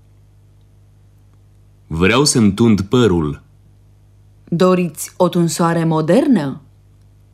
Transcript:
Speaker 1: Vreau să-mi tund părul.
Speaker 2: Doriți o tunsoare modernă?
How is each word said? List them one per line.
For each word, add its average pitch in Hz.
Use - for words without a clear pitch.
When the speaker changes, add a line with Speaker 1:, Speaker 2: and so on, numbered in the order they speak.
Speaker 1:
Vreau 98
să-mi 110
tund 107
părul. 87
Speaker 2:
Doriți 180
o 180
tunsoare 170
modernă? 160